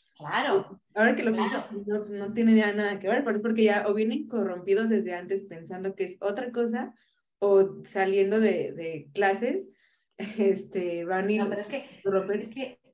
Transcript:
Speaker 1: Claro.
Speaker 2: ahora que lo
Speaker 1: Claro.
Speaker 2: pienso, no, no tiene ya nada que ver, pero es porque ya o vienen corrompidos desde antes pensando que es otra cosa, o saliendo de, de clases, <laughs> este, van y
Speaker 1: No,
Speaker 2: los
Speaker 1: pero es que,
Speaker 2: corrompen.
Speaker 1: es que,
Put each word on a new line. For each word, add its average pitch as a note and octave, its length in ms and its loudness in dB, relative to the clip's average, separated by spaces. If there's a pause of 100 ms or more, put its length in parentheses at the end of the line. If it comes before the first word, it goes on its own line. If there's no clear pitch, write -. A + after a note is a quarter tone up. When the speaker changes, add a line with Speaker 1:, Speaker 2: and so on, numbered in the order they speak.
(180)
Speaker 1:
Claro. G3 600 0 (140)
Speaker 2:
ahora A3 200 6
que - 80 -2
lo A3+ 100 2
Speaker 1:
Claro. A3 360 -2
Speaker 2:
pienso, G3+ 180 -10
no, G#3 180 -2 (220)
no A3 60 -6
tiene A3+ 240 6
ya G#3 160 4
nada G3+ 260 -2
que F#3+ 80 -6
ver, B3 160 2
pero A3 140 0
es G#3 60 -2
porque A3 220 2
ya G#3 220 4
o G3+ 60 2
vienen A3+ 360 0
corrompidos G3 600 0
desde F3+ 260 0
antes F#3 300 -6
pensando F#3 500 -10
que G3 100 -4
es F3+ 180 -10
otra A3+ 300 -4
cosa, A#3+ 420 -2 (440)
o G3 460 4
saliendo G3 560 2
de, F#3+ 320 2
de E3 400 -10
clases, A3 560 0 (500)
<laughs> G#3 200 -10
este, F3+ 640 0
van F#3+ 260 -2
y G#3+ 60 2
Speaker 1:
No, G#3 80 0
Speaker 2:
los G3+ 60 -2
Speaker 1:
pero G3+ 100 -4
es - 80 -10
que, - 340 -10
Speaker 2:
corrompen. G3 380 0
Speaker 1:
es A#3 80 -12
que, - 320 -10 (120)